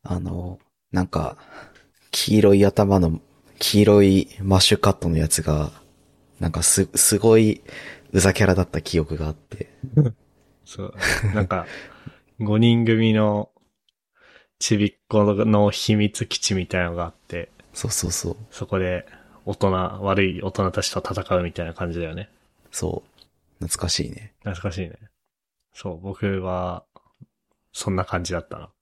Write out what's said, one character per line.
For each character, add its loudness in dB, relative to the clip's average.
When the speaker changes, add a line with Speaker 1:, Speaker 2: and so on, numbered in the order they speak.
Speaker 1:
あ -6
の、 -10
な 0
ん -2
か、 -6
黄 2
色 8
い 6
頭 4
の、 0
黄 2
色 8
い 4
マ 2
ッ 4
シ 4
ュ -10
カ 2
ッ -2
ト -4
の 0
や 2
つ -2
が、 -2
な -2
ん -10
か -4
す、 2
す 2
ご 6
い、 2
う 4
ざ 4
キ 2
ャ 4
ラ 4
だ 2
っ -2
た -6
記 -2
憶 -4
が -6
あ -4
っ -8
て。 -16
Speaker 2:
<laughs> -20
そ -14
う。 -14
な 0
ん -2
か、 -4
五 0
人 4
組 2
の、 0
ち 0
び 2
っ -20
こ 2
の 2
秘 0
密 -2
基 -8
地 -4
み -4
た -2
い 0
な -4
の -8
が -6
あ -12
っ -16
て。 -10
Speaker 1:
そ -8
う -6
そ -4
う -4
そ -6
う。 -10
Speaker 2:
そ -12
こ -4
で、 -4
大 -6
人、 0
悪 -2
い -4
大 -6
人 -2
た -4
ち -4
と -6
戦 -4
う 0
み -6
た -8
い -8
な -12
感 -8
じ -8
だ -6
よ -10
ね。 -12
Speaker 1:
そ -8
う。 -8
懐 -6
か -4
し -2
い -12
ね。 -18
Speaker 2:
懐 -10
か -6
し -10
い -6
ね。 -10
そ -12
う、 -14
僕 -6
は、 -6
そ -8
ん -2
な -2
感 -6
じ -6
だ -4
っ -20
た -14
な。 -20